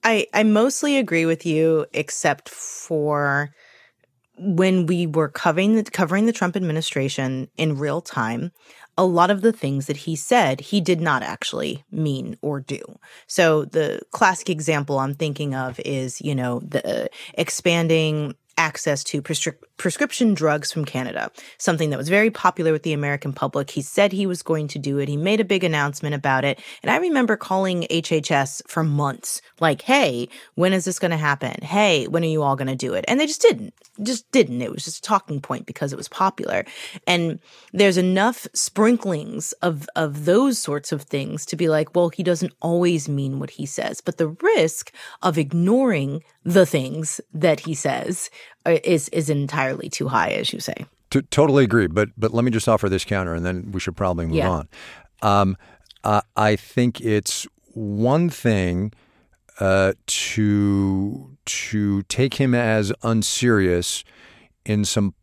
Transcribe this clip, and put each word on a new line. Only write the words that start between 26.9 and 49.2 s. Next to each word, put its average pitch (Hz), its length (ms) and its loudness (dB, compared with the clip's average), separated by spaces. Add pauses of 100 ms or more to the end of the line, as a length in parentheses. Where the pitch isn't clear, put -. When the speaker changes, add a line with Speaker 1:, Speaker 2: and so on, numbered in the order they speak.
Speaker 1:
I 254 60 4
remember 285 400 2
calling 190 540 -2
H 165 220 -2
H 160 180 0
S 139 360 0
for - 160 -2
months, 143 600 -2 (180)
like, 160 220 2
"Hey, 151 480 2 (240)
when 180 180 4
is 185 140 0
this 185 120 -4
gonna 170 200 0
happen? 143 420 -2
Hey, 180 480 2
when 170 160 0
are 160 40 0
you 156 140 0
all 139 140 2
gonna 131 180 -4
do 123 200 -6
it?" 92 120 -2
And 262 140 2
they 311 60 2
just 302 160 -6
didn't, 214 320 4 (280)
just 226 300 -6
didn't. 160 300 4
It 120 100 -4
was - 120 -8
just - 160 -10
a - 20 -20
talking 160 360 -2
point 135 280 -8
because 143 260 -6
it 139 40 -10
was - 120 -12
popular. - 560 -2 (420)
And 170 320 2 (360)
there's 190 240 4
enough 185 560 2
sprinklings 190 1080 0
of, 156 260 -2 (100)
of 151 280 -2
those 226 340 4
sorts 147 340 -4
of 143 100 -4
things 147 420 -6
to - 120 -8
be 165 120 0
like, 156 260 0
"Well, 175 140 4
he 175 140 -6
doesn't 175 400 0
always 170 440 2
mean 139 320 -2
what 139 120 -8
he 147 160 -10
says." - 340 -6
But - 160 -6
the 160 120 0
risk 175 640 0 (280)
of 175 160 2
ignoring 165 840 0 (200)
the 180 220 6
things 151 560 -4 (140)
that 156 260 2
he 147 140 -6
says 135 560 -4 (340)
uh, 170 200 4
is, 165 260 2
is 156 200 -2